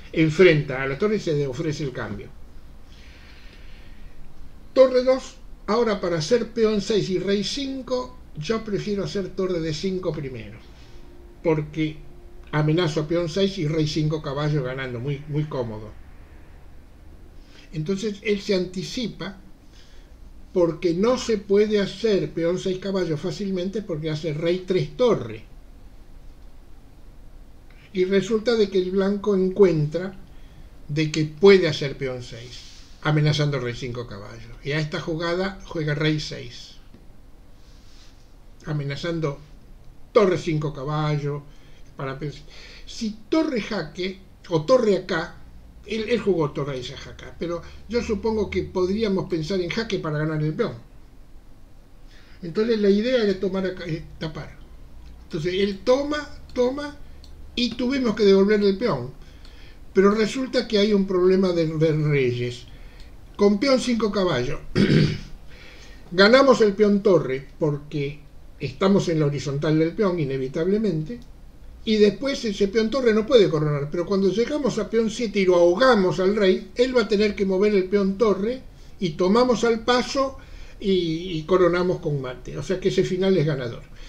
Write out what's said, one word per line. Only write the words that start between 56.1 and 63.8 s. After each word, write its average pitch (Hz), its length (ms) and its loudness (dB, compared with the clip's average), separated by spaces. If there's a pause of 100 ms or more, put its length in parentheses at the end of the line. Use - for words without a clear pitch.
toma, 277 420 0 (580)
y 240 200 -2
tuvimos 254 400 0
que 220 100 2
devolver 202 380 6
el 196 160 2
peón. 143 320 -2 (840)
Pero 196 200 8
resulta 226 540 0
que 214 120 2
hay 208 160 4
un 190 120 4
problema 185 460 4
de, 165 140 2
de 156 260 2
reyes. 127 720 0 (720)
Con 202 240 4
peón 269 180 4
cinco 226 320 0